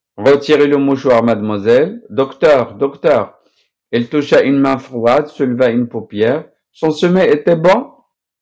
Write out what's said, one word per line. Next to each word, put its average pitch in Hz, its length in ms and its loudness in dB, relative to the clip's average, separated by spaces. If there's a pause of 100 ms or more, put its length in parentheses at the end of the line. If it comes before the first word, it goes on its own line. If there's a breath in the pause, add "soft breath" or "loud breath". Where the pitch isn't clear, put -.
(160)
Retirez 143 500 2
le 143 120 2
mouchoir, 135 440 0
mademoiselle. « 113 880 0
Docteur, 127 640 0
docteur. » 135 640 -4 (540)
Elle 120 160 -4
toucha 147 340 0
une 135 160 0
main 135 200 0
froide, 131 500 -2
souleva 127 420 -2
une 120 160 -2
paupière. « 117 600 -4 (240)
Son 160 180 -4
sommeil 180 400 0
était 170 240 0
bon ? » 185 380 0 (500)